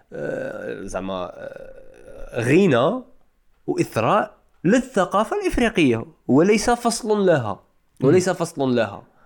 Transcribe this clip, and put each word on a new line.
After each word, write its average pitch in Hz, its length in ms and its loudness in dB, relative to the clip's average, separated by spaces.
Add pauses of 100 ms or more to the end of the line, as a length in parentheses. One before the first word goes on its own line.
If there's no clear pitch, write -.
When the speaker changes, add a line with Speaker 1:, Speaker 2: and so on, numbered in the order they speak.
(140)
Speaker 1:
آه، 107 680 -8
زعما، 95 500 -8
آه، - 1080 -14
غنى 156 640 2 (640)
واثراء 147 720 -2 (260)
للثقافه 208 800 0
الافريقيه، 180 640 0 (220)
وليس 196 420 4
فصل 220 560 0
لها، 123 340 2 (440)
وليس 180 260 4
Speaker 2:
مم. 180 60 -2
Speaker 1:
فصل 139 400 -2
لها، 104 280 -2 (220)